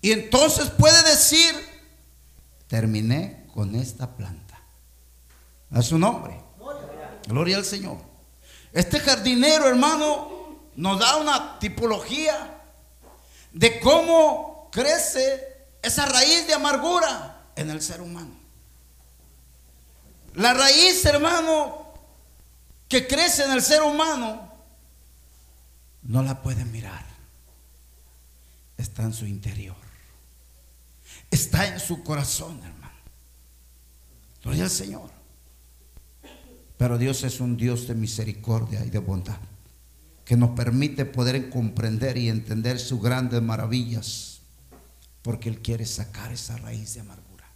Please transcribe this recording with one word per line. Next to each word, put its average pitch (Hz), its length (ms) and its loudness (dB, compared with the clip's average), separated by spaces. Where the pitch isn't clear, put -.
Y 202 100 2
entonces 285 600 4
puede 320 380 8
decir, 320 460 6
"Terminé 113 880 -2
con 104 220 -4
esta 127 400 -8
planta". - 440 -16
A 120 120 2
su 156 180 2
nombre. - 420 -2
Gloria 170 300 0
al 202 60 -6
Señor. 190 340 -8
Este 175 260 0
jardinero, 269 680 4
hermano, 294 920 0
nos 190 240 -2
da 247 200 4
una 302 420 -2
tipología 233 1000 -4
de 180 260 2
cómo 330 680 4
crece 269 920 -2
esa 277 240 -2
raíz 285 400 4
de 302 80 2
amargura 294 1000 -2
en 151 140 -6
el 156 120 -8
ser 170 180 -10
humano. 170 360 -16
La 233 200 4
raíz, 294 500 6
hermano, 311 880 2
que 254 200 0
crece 294 380 2
en 269 40 0
el 262 120 2
ser 302 200 6
humano, 294 680 -2
no 123 200 0
la 135 180 -4
puede 131 240 -4
mirar. 113 400 -12
Está - 260 -8
en 110 100 -4
su 110 140 -10
interior. 98 480 -10
Está - 340 0
en 185 140 -6
su 170 240 -8
corazón, 156 580 -6
hermano. - 320 -20
Gloria 139 200 -2
al 185 60 -2
Señor. - 400 -8
Pero 120 180 0
Dios 131 280 -2
es 123 160 -6
un 123 160 -2
Dios 120 320 -2
de 117 80 -6
misericordia 110 880 -4
y 117 60 -8
de 107 100 -4
bondad, 95 400 -6
que 120 120 2
nos 120 140 6
permite 123 560 0
poder 127 440 -2
comprender 110 680 -2
y 120 100 0
entender 113 500 -4
sus 120 240 -6
grandes 120 400 0
maravillas, 113 840 -4
porque 117 280 -6
Él 107 100 -10
quiere 113 240 -6
sacar 113 480 -12
esa 113 240 -12
raíz 113 380 -12
de 113 60 -18
amargura. 95 440 -20